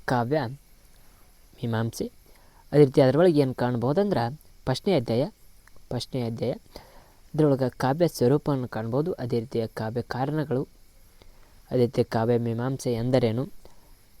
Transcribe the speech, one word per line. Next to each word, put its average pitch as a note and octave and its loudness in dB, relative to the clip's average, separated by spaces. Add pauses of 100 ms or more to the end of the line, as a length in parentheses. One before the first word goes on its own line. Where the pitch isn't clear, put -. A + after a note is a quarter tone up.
ಕಾವ್ಯ B2+ 0 (1120)
ಮೀಮಾಂಸೆ. A2+ -4 (520)
ಅದೇ D3 8
ರೀತಿ C3+ 2
ಅದರೊಳಗೆ D3 6
ಏನು B2+ 0
ಕಾಣ್ಬೋದಂದ್ರೆ B2+ 0 (260)
ಫಸ್ಟ್ನೇ - 0
ಅಧ್ಯಾಯ, B2 0 (640)
ಫಸ್ಟ್ನೇ B2 -6
ಅಧ್ಯಾಯ A2+ -4 (840)
ಇದ್ರೊಳಗೆ C#3 4
ಕಾವ್ಯ D3+ 0
ಸ್ವರೂಪವನ್ನು C3 0
ಕಾಣ್ಬೋದು. A#2+ -4
ಅದೇ A#2+ -4
ರೀತಿಯ A#2 -4
ಕಾವ್ಯ A2+ -6
ಕಾರಣಗಳು, C3+ -4 (1040)
ಅದೇ B2+ 0
ರೀತಿ A#2+ 2
ಕಾವ್ಯ A#2 0
ಮೀಮಾಂಸೆ A#2+ -2
ಎಂದರೇನು, B2 0 (720)